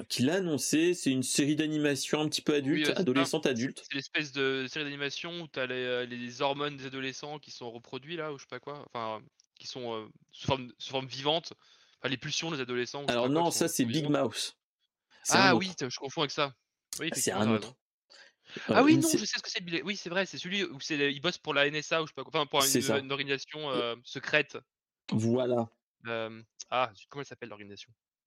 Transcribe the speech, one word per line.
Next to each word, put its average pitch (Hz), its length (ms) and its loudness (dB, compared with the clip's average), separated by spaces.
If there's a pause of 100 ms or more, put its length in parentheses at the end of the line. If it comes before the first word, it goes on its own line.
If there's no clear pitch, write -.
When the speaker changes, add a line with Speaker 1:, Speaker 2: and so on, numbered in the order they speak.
Speaker 1:
qui - 160 0
l'a 151 120 4
annoncé. 170 580 2
C'est 143 180 0
une 131 120 2
série 147 340 2
d'animation 151 640 2
un 151 80 2
petit - 120 -2
peu 156 120 2
adulte, 143 220 4
Speaker 2:
Oui, 151 80 2
ouais, - 20 2
c'est 147 100 4
ça. - 60 2
Speaker 1:
adolescente, 139 420 2
Speaker 2:
C'est, 151 60 6
Speaker 1:
adulte. 123 400 -2
Speaker 2:
c'est 139 60 -6
l'espèce 143 360 -2
de 135 380 0
série 151 160 -4
d'animation 143 560 -6
où 160 60 -10
t'as 131 180 -4
les, 127 100 -2
euh, 123 300 -2
les 120 360 -6
hormones 143 360 0
des 131 80 -10
adolescents 135 540 -8
qui - 120 -20
sont 120 200 -10
reproduits 131 440 -10
là, 156 160 -6
ou 139 60 -10
je 131 60 -16
sais - 60 -20
pas 127 120 -10
quoi, 143 320 -12
enfin, 110 280 -4 (380)
qui 131 80 -14
sont, 120 260 -8
euh, 110 120 -6 (260)
sous - 160 -12
forme, 135 300 -2
sous - 140 -12
forme 135 160 -2
vivante. 143 440 -2 (480)
Enfin, - 100 -4
les 131 80 -2
pulsions 156 340 -4
des 139 100 -2
adolescents, 123 380 -4
ou 143 40 -8
je 139 40 -4
sais 135 40 0
Speaker 1:
Alors 120 140 2
Speaker 2:
pas 135 80 2
quoi, 160 100 4
Speaker 1:
non, 170 60 4
Speaker 2:
qui - 80 -2
Speaker 1:
ça, 170 100 4
Speaker 2:
sont, - 60 -2
Speaker 1:
c'est 139 100 2
Speaker 2:
sont 113 60 0
Speaker 1:
Big 147 180 0
Speaker 2:
vivantes. 143 160 4
Speaker 1:
Mouth. - 340 -4 (640)
C'est - 120 0
un 180 60 8
Speaker 2:
Ah 185 140 8
Speaker 1:
autre. 190 120 4
Speaker 2:
oui, 180 80 -6
t-, 131 140 -4
je - 100 -8
confonds 139 220 -2
avec 139 100 2
ça. 143 240 0 (440)
Oui, 156 120 -2
Speaker 1:
C'est - 200 0
Speaker 2:
effectivement, 95 100 2
Speaker 1:
un 107 40 4
Speaker 2:
t'as 113 80 4
Speaker 1:
autre. 107 100 2
Speaker 2:
raison. - 120 -12 (920)
Speaker 1:
Euh, - 60 4
Speaker 2:
Ah 233 80 10
oui, 311 100 10
Speaker 1:
une 320 60 8
Speaker 2:
non, 320 80 4
Speaker 1:
sé-, 311 100 4
Speaker 2:
je 214 80 0
sais - 140 -4
ce - 40 -12
que - 60 -10
c'est, 226 140 -4
Bill-, 170 200 -4
oui, 196 140 -4
c'est - 120 -10
vrai, 185 180 0
c'est 143 100 -12
celui 185 260 -4
où - 160 -8
c'est 156 180 -4
les, 143 140 2
il 143 80 -4
bosse 165 200 -2
pour 151 160 -6
la 143 100 6
N 147 100 0
S 151 160 -4
A 165 100 2
ou 156 40 -2
je 147 60 -12
sais - 40 -16
pas 131 80 -8
quoi, 120 160 -16
enfin, 147 60 2
pour 139 160 2
Speaker 1:
C'est 135 160 4
Speaker 2:
une, 117 80 2
Speaker 1:
ça. 117 140 2
Speaker 2:
une 135 120 -6
organisation, 139 480 -4 (120)
Speaker 1:
Et 127 40 -2
Speaker 2:
euh, 120 280 -2
secrète. - 540 -2 (540)
Speaker 1:
Voilà. 117 560 2 (380)
Speaker 2:
Euh, 113 360 -6 (280)
ah, 120 260 0
zut, - 140 -20
comment 143 120 -10
elle 135 60 -10
s'appelle 120 220 -12
l'organisation ? 101 420 -16 (360)